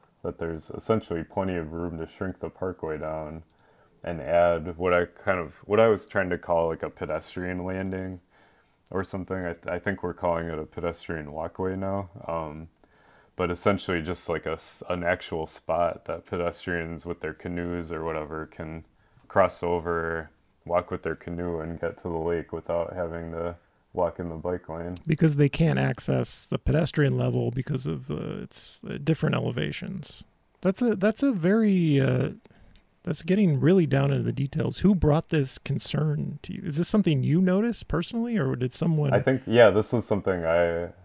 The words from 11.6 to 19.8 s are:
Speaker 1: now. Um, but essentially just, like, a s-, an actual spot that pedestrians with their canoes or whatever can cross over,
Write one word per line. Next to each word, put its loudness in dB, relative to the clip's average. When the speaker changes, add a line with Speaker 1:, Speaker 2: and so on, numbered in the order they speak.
Speaker 1:
now. -4
Um, -6
but 0
essentially 0
just, -6
like, -4
a -2
s-, -8
an -2
actual -2
spot -2
that -8
pedestrians -4
with -8
their -6
canoes -6
or -6
whatever -6
can -12
cross 4
over, -2